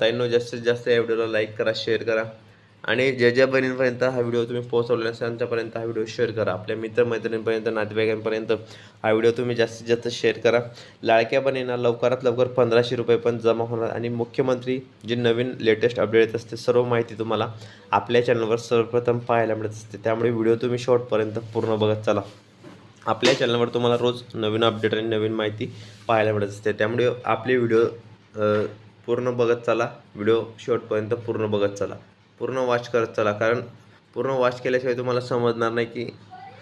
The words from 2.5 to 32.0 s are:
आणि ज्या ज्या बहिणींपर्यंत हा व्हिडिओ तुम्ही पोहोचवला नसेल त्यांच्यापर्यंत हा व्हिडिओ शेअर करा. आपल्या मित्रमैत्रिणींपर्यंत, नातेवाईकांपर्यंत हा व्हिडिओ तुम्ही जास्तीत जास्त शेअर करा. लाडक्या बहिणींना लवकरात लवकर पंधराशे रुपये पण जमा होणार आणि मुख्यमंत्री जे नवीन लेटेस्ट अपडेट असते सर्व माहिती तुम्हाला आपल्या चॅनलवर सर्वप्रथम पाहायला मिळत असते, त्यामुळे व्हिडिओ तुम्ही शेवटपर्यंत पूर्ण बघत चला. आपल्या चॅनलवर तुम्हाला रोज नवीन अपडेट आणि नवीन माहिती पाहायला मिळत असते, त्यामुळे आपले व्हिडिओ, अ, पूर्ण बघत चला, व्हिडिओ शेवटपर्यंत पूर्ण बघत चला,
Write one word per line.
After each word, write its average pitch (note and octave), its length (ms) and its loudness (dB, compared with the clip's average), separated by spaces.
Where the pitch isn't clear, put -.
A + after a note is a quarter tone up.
आणि B2+ 280 2
ज्या A#2+ 180 4
ज्या B2+ 160 6
बहिणींपर्यंत B2+ 560 0
हा B2+ 180 0
व्हिडिओ A#2 240 0
तुम्ही A#2+ 180 -4
पोहोचवला A#2 420 0
नसेल A#2 140 -4
त्यांच्यापर्यंत A#2 580 -4
हा A2+ 60 -6
व्हिडिओ A2+ 220 -4
शेअर A2 260 -2
करा. G#2 220 0
आपल्या G#2+ 240 -6
मित्रमैत्रिणींपर्यंत, A2+ 960 0
नातेवाईकांपर्यंत A2 800 -2
हा A2 80 2
व्हिडिओ A2+ 200 6
तुम्ही B2 260 -2
जास्तीत A#2 320 -2
जास्त A#2 200 0
शेअर A#2 300 0
करा. A#2 220 4
लाडक्या A#2 380 4
बहिणींना C3 360 -2
लवकरात A#2+ 480 0
लवकर B2 220 2
पंधराशे A#2+ 500 2
रुपये A#2 200 2
पण A#2 220 -2
जमा A2+ 260 2
होणार A2+ 260 -4
आणि A#2 180 -6
मुख्यमंत्री B2+ 720 -2
जे A#2 60 -2
नवीन A#2+ 460 0
लेटेस्ट A2 400 2
अपडेट A2 360 4
असते A2+ 200 -10
सर्व B2 280 2
माहिती A#2 340 0
तुम्हाला A2 300 -2
आपल्या A#2+ 360 4
चॅनलवर A2+ 300 2
सर्वप्रथम A#2+ 640 0
पाहायला A#2 360 0
मिळत G#2+ 160 -6
असते, - 280 -14
त्यामुळे A2+ 320 0
व्हिडिओ A2+ 240 2
तुम्ही A#2+ 240 -2
शेवटपर्यंत A#2 540 0
पूर्ण A2 440 -2
बघत G#2+ 240 2
चला. G2+ 200 0
आपल्या C3 320 2
चॅनलवर A#2+ 300 2
तुम्हाला A#2+ 280 2
रोज A#2+ 260 0
नवीन A2 300 0
अपडेट A2 300 2
आणि A2 80 -2
नवीन A2 300 -2
माहिती G#2+ 420 -4
पाहायला A2 260 2
मिळत G2+ 160 -2
असते, G#2 240 -4
त्यामुळे A#2 380 0
आपले B2 320 0
व्हिडिओ, A2+ 280 2
अ, G#2+ 280 0
पूर्ण B2 240 -2
बघत A#2 300 2
चला, A#2+ 280 0
व्हिडिओ G#2+ 280 2
शेवटपर्यंत G#2+ 520 -2
पूर्ण A2 360 -2
बघत G2+ 260 0
चला, - 220 -6